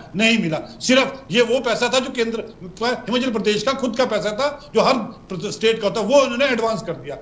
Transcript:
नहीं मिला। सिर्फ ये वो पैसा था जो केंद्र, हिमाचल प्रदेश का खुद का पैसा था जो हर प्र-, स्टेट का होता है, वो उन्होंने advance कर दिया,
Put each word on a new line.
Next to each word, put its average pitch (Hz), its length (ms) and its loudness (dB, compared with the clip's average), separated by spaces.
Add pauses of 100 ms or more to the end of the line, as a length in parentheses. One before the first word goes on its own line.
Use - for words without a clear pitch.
(160)
नहीं 226 220 4
मिला। 160 200 -2 (220)
सिर्फ 262 500 2
ये 226 120 4
वो 233 180 2
पैसा 240 340 0
था 262 40 2
जो 262 120 -2
केंद्र, 226 340 -2 (380)
हिमाचल 247 480 -2
प्रदेश 208 320 0
का 269 100 0
खुद 254 240 -4
का 262 80 2
पैसा 190 260 -2
था 277 440 -4
जो 220 60 4
हर 214 140 4
प्र-, 190 580 -8
स्टेट 220 280 0
का 202 80 0
होता 196 120 -2
है, 196 60 -2
वो 277 160 6
उन्होंने 247 220 0
advance 226 380 0
कर 170 100 -6
दिया, 135 300 -10